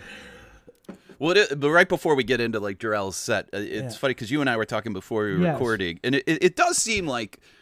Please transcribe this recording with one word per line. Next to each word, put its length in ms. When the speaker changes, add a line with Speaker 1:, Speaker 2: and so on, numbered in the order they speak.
Speaker 1:
Well, 160
it, 240
but 120
right 180
before 240
we 100
get 160
into, 200
like, 180
Jarrell's 380
set, 300
uh, 120
it's 380
Speaker 2:
Yeah. 40
Speaker 1:
funny 140
'cause 160
you 100
and 100
I 60
were 100
talking 280
before 320
we 80
were 60
Speaker 2:
Yes. 140
Speaker 1:
recording, 500
and 100
it, 140
it, 160
it 120
does 220
seem 300
like, 320